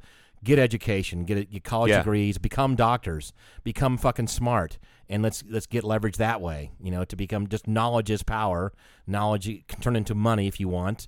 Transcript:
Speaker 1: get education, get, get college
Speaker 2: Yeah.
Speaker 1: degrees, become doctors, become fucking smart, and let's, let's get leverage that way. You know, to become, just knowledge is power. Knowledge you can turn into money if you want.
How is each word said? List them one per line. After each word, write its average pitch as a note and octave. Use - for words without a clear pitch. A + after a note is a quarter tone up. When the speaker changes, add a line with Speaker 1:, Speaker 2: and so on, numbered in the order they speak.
Speaker 1:
get C3+
education, G#2+
get, G2+
get G2+
college A2+
Speaker 2:
Yeah. G2+
Speaker 1:
degrees, G2+
become C3
doctors, A2+
become B2+
fucking A#2+
smart, A#2
and G#2
let's, A2
let's A2
get A#2
leverage G#2+
that A2
way. D2+
You F#2
know, F2+
to G2
become, G2+
just G#2+
knowledge A2+
is G#2
power. G2+
Knowledge G#2
you G#2
can -
turn A#2+
into G#2+
money G#2+
if -
you F#2+
want. F2+